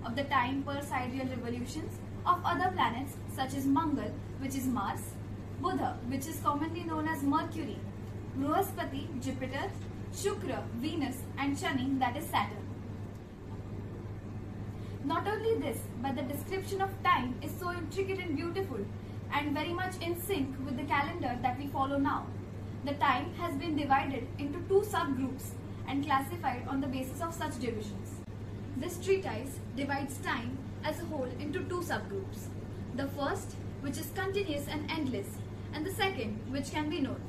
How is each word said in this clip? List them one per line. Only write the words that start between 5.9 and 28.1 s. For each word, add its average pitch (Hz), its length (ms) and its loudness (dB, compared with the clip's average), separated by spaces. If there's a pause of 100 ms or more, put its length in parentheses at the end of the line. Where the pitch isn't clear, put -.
which 269 180 0
is 320 140 -4
commonly 320 420 2
known 311 240 0
as 311 160 0
Mercury, - 560 2 (580)
Brihaspati, 277 840 0
Jupiter, 277 480 -2 (420)
Shukra, - 500 0 (140)
Venus, 285 420 0 (200)
and 277 180 2
Shani, 269 440 2
that 254 160 4
is 311 80 -2
Saturn. - 320 0 (2500)
Not 349 240 2
only 427 300 4
this, 240 200 0 (220)
but 262 160 0
the 294 60 0
description 381 580 -2
of 392 100 4 (140)
time 262 360 6
is 311 200 -2
so 359 100 0
intricate 370 480 0
and 349 180 0
beautiful 339 480 -2 (480)
and 285 220 2
very 302 180 0
much 359 280 0
in 339 200 0
sync 294 440 0
with 247 120 0
the 294 80 0
calendar 285 580 2
that 247 160 4
we 285 100 -4
follow 277 300 2
now. - 280 2 (580)
The 277 100 0
time - 400 4
has 339 200 0
been 311 220 2
divided 269 500 4 (120)
into 285 200 -2 (100)
two 392 120 10
subgroups 285 680 2 (360)
and 277 180 2
classified 269 600 2
on 269 140 2
the 277 80 2
basis 254 320 -2
of - 120 0
such 233 280 -2
divisions. 214 560 -2 (600)